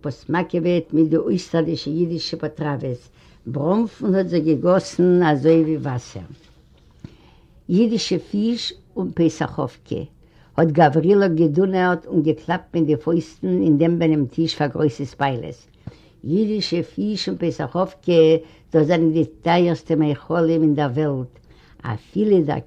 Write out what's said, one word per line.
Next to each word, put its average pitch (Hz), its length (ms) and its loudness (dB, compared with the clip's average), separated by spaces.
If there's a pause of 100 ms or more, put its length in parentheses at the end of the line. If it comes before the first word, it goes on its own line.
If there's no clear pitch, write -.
פאסמאקעוועט 170 920 -2
מיט 160 160 2
די 156 80 2
אויסערלישע 165 720 -2
יידישע 165 460 -4
פאטראוועס. 143 760 -8 (360)
ברומפן 185 680 -2
האט 190 140 0
זיך 165 160 0
געגאסן, 180 800 2
אזוי 156 400 4
ווי 156 140 0
וואסער. 127 460 -8 (1500)
יידישע 208 500 0
פיש 226 540 -4 (240)
און 180 180 -6
פסחאווקע. 156 800 -4 (600)
האט 160 120 2
גאברילא 165 600 4
געדונערט 180 800 0
און 165 160 0
געקלאפט 160 540 -4
מיט 165 100 0
די 151 100 2
פויסטן 175 640 -4
אין 156 160 4
דעם 165 200 2
ביים 165 160 2
דעם 147 120 0
טיש 160 300 -4
פאר 151 100 0
גרויסע 147 380 -4
ספיילעס. 131 640 -6 (580)
יידישע 202 580 -2
פיש 202 460 -6
און 185 100 -6
פסחאווקע, 175 720 -4 (600)
דאס 156 140 4
זענען 165 260 2
די 160 120 2 (180)
טייערסטע 170 520 0
מאכלים 160 680 0
אין 151 120 4
דער 147 200 0
וועלט. 139 440 -4 (440)
א 120 140 -6 (160)
פילע 202 280 2
דער 147 260 -2